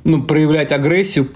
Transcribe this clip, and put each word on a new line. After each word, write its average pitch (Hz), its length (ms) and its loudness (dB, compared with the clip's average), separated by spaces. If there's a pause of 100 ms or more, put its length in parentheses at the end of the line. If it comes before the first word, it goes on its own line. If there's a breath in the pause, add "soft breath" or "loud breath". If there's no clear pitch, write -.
ну, 156 180 2
проявлять 151 480 0
агрессию 151 640 0